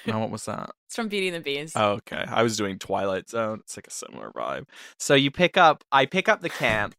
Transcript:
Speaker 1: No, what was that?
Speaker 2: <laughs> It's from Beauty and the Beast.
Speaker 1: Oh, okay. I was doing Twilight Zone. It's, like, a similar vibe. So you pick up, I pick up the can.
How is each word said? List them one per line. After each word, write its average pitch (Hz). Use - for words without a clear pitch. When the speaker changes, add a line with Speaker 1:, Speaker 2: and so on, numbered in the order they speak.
Speaker 1:
No, 110
what 110
was 110
that? -
Speaker 2:
<laughs> -
It's -
from 233
Beauty 190
and 175
the 165
Beast. 147
Speaker 1:
Oh, 107
okay. -
I -
was 110
doing 98
Twilight 98
Zone. 110
It's, -
like, -
a -
similar -
vibe. 62
So -
you 139
pick 175
up, 160
I 135
pick 185
up 214
the 170
can. 110